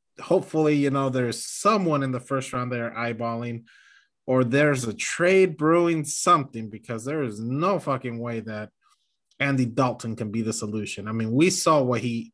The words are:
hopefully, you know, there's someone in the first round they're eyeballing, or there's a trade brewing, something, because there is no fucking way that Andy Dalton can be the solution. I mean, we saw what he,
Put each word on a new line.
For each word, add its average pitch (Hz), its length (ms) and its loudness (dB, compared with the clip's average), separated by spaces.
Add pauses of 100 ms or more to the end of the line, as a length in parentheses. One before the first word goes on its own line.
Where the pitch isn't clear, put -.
(200)
hopefully, 156 560 2
you 143 140 2
know, 135 200 0
there's 123 340 -2
someone 180 580 0
in 131 100 -2
the 123 80 -4
first 131 320 -4
round 123 200 -4
they're 117 180 -4
eyeballing, 117 760 -6 (600)
or 127 180 4
there's 135 400 4
a 110 100 -4
trade 180 640 4
brewing, 165 460 2
something, 143 680 0
because 110 340 -10
there 151 180 -4
is 107 160 -4
no 147 400 0
fucking 123 400 -4
way 117 220 -6
that 107 300 -10 (680)
Andy 139 280 2
Dalton 117 500 -2
can 110 140 -6
be 113 100 -2
the 110 140 -2
solution. 104 520 -6
I 110 60 -6
mean, 113 200 -2
we 156 180 4
saw 156 320 2
what 123 180 0
he, 117 340 -6